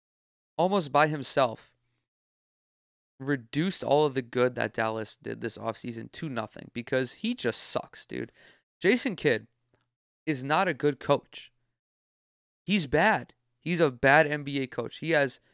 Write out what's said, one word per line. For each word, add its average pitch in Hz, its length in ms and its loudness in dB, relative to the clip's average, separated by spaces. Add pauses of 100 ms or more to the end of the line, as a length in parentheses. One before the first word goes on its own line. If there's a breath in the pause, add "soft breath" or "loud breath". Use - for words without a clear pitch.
(560)
almost 175 360 0
by 147 160 6
himself 135 640 -2 (1500)
reduced 143 640 -2
all 147 220 4
of 139 100 0
the 131 80 -2
good 123 320 0
that 113 180 -2
Dallas 110 480 -4
did 113 200 -8
this 113 180 -6
offseason 113 540 -8
to - 160 -8
nothing 113 440 -10
because 127 420 -2
he 240 200 -4
just - 260 -2
sucks, - 460 -6
dude. - 240 -8 (500 soft breath)
Jason 220 360 2
Kidd 113 300 0 (800)
is 139 180 -4
not 165 240 2
a 160 60 -2
good 143 260 -2
coach. - 520 -2 (1120)
He's 185 240 2
bad. 151 480 2 (240)
He's 165 220 -2
a 156 100 4
bad 139 360 6
N 147 160 -4
B 139 200 -4
A 131 40 -4
coach. 117 320 -8
He 160 120 -4
has 143 300 0 (140)